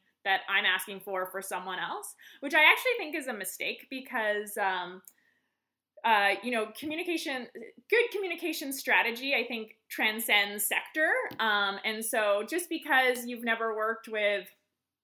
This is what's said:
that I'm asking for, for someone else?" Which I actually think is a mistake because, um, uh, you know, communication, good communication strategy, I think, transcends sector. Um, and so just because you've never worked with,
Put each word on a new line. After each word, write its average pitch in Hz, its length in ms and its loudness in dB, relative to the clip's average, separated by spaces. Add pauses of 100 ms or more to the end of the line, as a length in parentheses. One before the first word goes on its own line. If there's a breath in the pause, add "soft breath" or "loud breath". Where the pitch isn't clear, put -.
(240)
that 196 240 2
I'm 196 180 4
asking 190 340 0
for, 185 260 -2
for 190 160 -6
someone 185 380 -6
else?" 311 340 -6 (280 loud breath)
Which 285 120 -4
I 311 100 8
actually 359 360 6
think 302 160 -6
is 294 100 -4
a 247 80 -6
mistake 202 560 -8
because, 214 680 -4
um, 185 440 -2 (1040 soft breath)
uh, 202 380 6
you 247 80 -2
know, 220 160 0 (100)
communication, 311 680 -4 (420)
good 466 220 4
communication 339 600 -4
strategy, 240 600 2
I 240 140 0
think, 220 320 -8 (100)
transcends 214 800 0
sector. - 440 0 (280)
Um, 202 440 0
and 220 220 -4
so 214 420 2
just 349 220 -4
because 262 560 2
you've 240 180 -8
never 226 320 0
worked 220 320 -2
with, 208 400 0 (560)